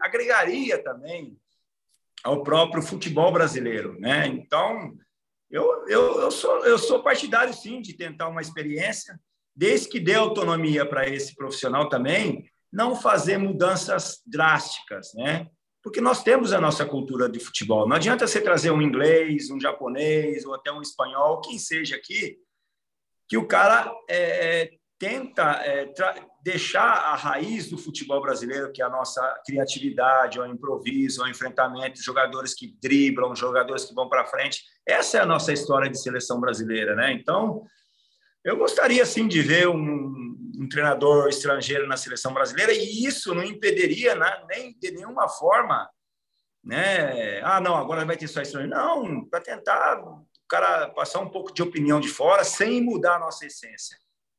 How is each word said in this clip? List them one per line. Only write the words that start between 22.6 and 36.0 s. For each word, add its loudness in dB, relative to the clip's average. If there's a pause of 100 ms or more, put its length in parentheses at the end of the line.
que 0
o 0
cara, 4 (140)
é, 0 (280)
tenta, -4 (200)
é, -2
tra-, -4 (160)
deixar 0
a 2
raiz -4
do -10
futebol -4
brasileiro, -4
que -12
é 0
a -2
nossa -4 (220)
criatividade, 0
o -4
improviso, -4
o -2
enfrentamento, -4
jogadores -2
que -16
driblam, 2
jogadores -2
que -16
vão -2
pra 2
frente. -4 (240)
Essa 2
é 6
a 4
nossa 2
história 0
de -8